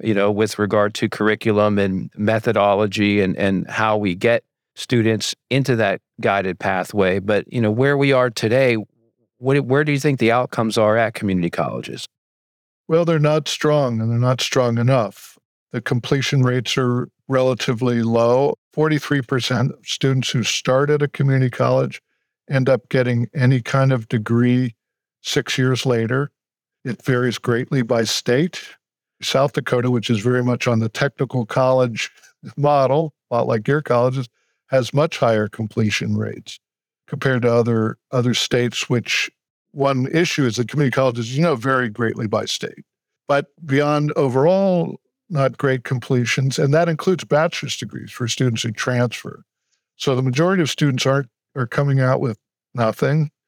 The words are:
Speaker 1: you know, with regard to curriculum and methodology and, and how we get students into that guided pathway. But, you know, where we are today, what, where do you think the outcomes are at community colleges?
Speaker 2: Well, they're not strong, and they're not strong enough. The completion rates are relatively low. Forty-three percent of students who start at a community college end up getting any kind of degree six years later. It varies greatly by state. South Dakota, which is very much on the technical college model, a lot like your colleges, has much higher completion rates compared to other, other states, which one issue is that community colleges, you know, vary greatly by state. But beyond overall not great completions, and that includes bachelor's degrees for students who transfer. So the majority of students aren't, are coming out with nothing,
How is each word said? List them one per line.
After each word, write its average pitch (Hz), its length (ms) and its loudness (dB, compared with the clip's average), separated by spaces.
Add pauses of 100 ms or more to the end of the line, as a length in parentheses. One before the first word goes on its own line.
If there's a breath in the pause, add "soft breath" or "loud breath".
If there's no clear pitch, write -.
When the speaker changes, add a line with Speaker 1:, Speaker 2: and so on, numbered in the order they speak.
Speaker 1:
you 110 100 0
know, 101 180 2
with 104 280 -2
regard 104 340 0
to 110 160 -2
curriculum 104 720 0
and 95 360 -2
methodology 104 1040 2
and, 95 160 0
and 95 320 0
how 110 300 0
we 104 160 0
get 117 300 0 (320)
students 110 580 0 (160)
into 131 260 2
that 101 260 0 (200)
guided 98 380 0
pathway. 95 580 0
But, 101 340 -2
you 123 100 -2
know, 107 100 2
where 135 260 0
we 139 140 2
are 127 180 4
today, 117 480 2 (640)
what, 135 260 2
where 135 180 2
do 151 80 -2
you 139 80 0
think 139 200 0
the 113 120 4
outcomes 120 460 0
are 107 200 4
at 110 180 0
community 92 340 -2
colleges? 60 580 -6 (800)
Speaker 2:
Well, 165 180 2
they're 165 120 2
not 151 300 2
strong, 143 520 0
and 113 120 0
they're 117 80 0
not 123 200 2
strong 120 380 0
enough. 120 600 0 (340)
The 120 100 -6
completion 131 640 0
rates 123 340 0
are 123 320 0 (180)
relatively 123 760 0
low. 117 500 2 (200)
Forty-three 151 500 0
percent 127 480 -2
of - 120 -14
students 135 460 -2
who 123 140 -2
start 135 480 0
at 147 100 2
a 147 60 -2
community 135 420 0
college 127 540 0 (440)
end 131 220 0
up 127 200 0
getting 123 440 0
any 131 280 2
kind 135 300 2
of 117 160 -2
degree 120 680 2 (460)
six - 360 -4
years 131 300 0
later. 123 420 0 (560)
It 120 160 -8
varies 123 360 0
greatly 123 440 -2
by 117 220 0
state. 135 580 -2 (600)
South 135 320 0
Dakota, 127 360 0
which 120 200 0
is 113 100 2
very 123 240 0
much 123 240 0
on 117 120 2
the 110 100 0
technical 131 560 -4
college 127 640 0 (460 soft breath)
model, 143 560 2 (180)
a 120 40 -2
lot 120 120 0
like 110 200 -2
your 147 140 2
colleges, 127 460 0 (400)
has 131 260 0
much 151 240 0
higher 110 300 2
completion 110 680 -2
rates - 420 -8 (480)
compared 127 360 -2
to 120 100 4
other, 113 440 2 (140)
other 123 220 0
states, - 560 -2
which - 420 -2 (400)
one 135 360 0
issue 160 380 0
is 110 120 0
that 117 100 -2
community 139 260 0
colleges, 120 420 -2
you 147 60 0
know, 165 140 2
vary 123 320 0
greatly 113 400 -4
by 107 160 -2
state. - 400 -8 (460)
But 143 180 0 (180)
beyond 147 520 0
overall 170 800 2 (300)
not 135 280 0
great 131 280 -2
completions, 127 720 -2
and 143 140 2
that 170 160 4
includes 165 340 -2
bachelor's 151 540 -2
degrees - 340 -12
for - 160 -6
students 120 360 0
who 120 80 -4
transfer. - 720 -4 (520)
So 135 200 0
the 127 60 0
majority 160 400 2
of 151 80 0
students 143 360 0
aren't, 135 240 0 (260)
are 131 100 -2
coming 139 360 0
out 131 180 2
with 117 180 -4 (380)
nothing, 135 560 0 (160)